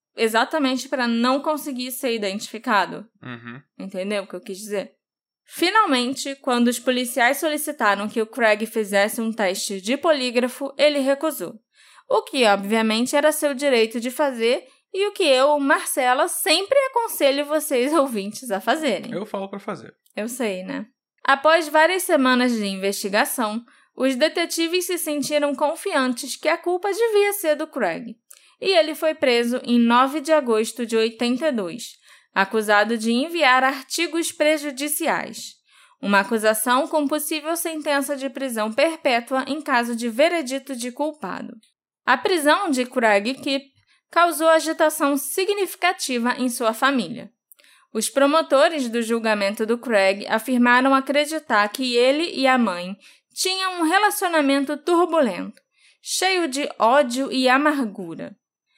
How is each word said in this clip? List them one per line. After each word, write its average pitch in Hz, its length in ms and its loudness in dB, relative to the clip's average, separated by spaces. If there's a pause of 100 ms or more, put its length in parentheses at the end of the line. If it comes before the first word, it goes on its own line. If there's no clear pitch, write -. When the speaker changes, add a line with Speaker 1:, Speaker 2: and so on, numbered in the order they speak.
(160)
Speaker 1:
exatamente 247 720 0
pra 254 200 -2
não 240 320 0
conseguir 294 500 -6
ser 247 240 -4
identificado. 208 880 -4 (160)
Speaker 2:
Uhum. 120 400 -14 (160)
Speaker 1:
Entendeu 190 460 -6
o 185 60 -16
que - 80 -12
eu 180 40 -12
quis 185 180 -12
dizer? 202 340 -8 (520)
Finalmente, 277 920 0
quando 240 320 2
os 240 100 0
policiais 254 600 0
solicitaram 294 680 0
que 220 140 -2
o 220 60 -2
Craig 214 360 2
fizesse 214 560 0
um 226 120 -4
teste 196 480 -4
de 214 160 -2
polígrafo, 254 840 0
ele 285 220 4
recusou. 269 540 -2 (540)
O - 140 2
que, 262 220 0
obviamente, 220 720 2
era 294 160 4
seu 294 220 0
direito 247 440 0
de 233 100 -6
fazer 254 600 -2 (240)
e 381 140 -2
o 403 60 -4
que 403 100 -4
eu, 285 380 4
Marcela, 277 640 0
sempre 370 500 0 (100)
aconselho 294 580 0
vocês 294 480 -2
<laughs> - 20 2
ouvintes 240 560 -2
a 196 100 -4
fazerem. 226 520 -2
Speaker 2:
Eu 185 120 -8
falo 196 240 -8
pra 202 120 -12
fazer. 170 340 -12 (220)
Speaker 1:
Eu 208 120 -6
sei, 214 360 -6
né? 185 220 -8 (380)
Após 311 440 4
várias 320 340 4
semanas 254 500 2
de 214 140 -2
investigação, 208 1000 -2 (300)
os 262 220 0
detetives 330 720 0
se 359 120 -4
sentiram 294 560 -2
confiantes 277 800 -2
que - 140 -4
a 330 100 0
culpa 359 340 -2
devia 403 420 2
ser 320 200 0
do 302 120 -4
Craig. 214 500 -6 (440)
E 370 100 0
ele 320 240 2
foi 311 200 0
preso 240 500 2
em 240 140 2
nove 247 420 4
de 294 120 -2
agosto 240 520 2
de 226 120 -2
oitenta 240 520 0
e 294 40 2
dois, 208 400 -6 (420)
acusado 208 640 2
de 220 140 0
enviar 269 500 2
artigos 311 720 -2
prejudiciais, 294 1200 -2 (480)
uma 202 180 4
acusação 220 680 2
com 302 180 0
possível 302 500 -4
sentença 294 600 -2
de 262 120 -6
prisão 240 440 -4
perpétua 262 760 0
em 294 160 -6
caso 240 320 0
de 233 140 -4
veredito 269 640 0
de 240 160 -8
culpado. 285 640 -8 (500)
A 254 140 4
prisão 349 520 2
de 254 140 0
Craig 226 500 2
Kipp 269 360 -6 (400)
causou 320 380 2
agitação 311 680 2
significativa 359 1200 -2
em 254 120 -2
sua 233 260 -2
família. 254 560 -2 (640)
Os 220 180 -4
promotores 294 800 4
do 233 120 -2
julgamento 220 640 -2
do 226 140 0
Craig 202 480 2
afirmaram 247 680 4
acreditar 269 720 0
que 254 260 -4
ele 269 400 2
e 262 120 0
a 262 120 4
mãe 185 380 -2 (360)
tinham 370 480 -4
um 330 40 2
relacionamento 311 920 2
turbulento, 294 840 0 (420)
cheio 359 460 0
de 269 200 -4 (100)
ódio 247 520 2
e 262 180 0
amargura. 247 880 -2 (420)